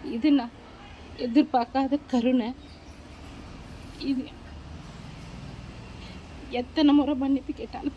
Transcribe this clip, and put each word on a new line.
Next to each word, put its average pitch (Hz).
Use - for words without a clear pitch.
இது 240
நான் 262
எதிர்பார்க்காத 262
கருணை. 247
இது 254
எத்தனை 277
முறை 294
மன்னிப்பு 269
கேட்டாலும் 262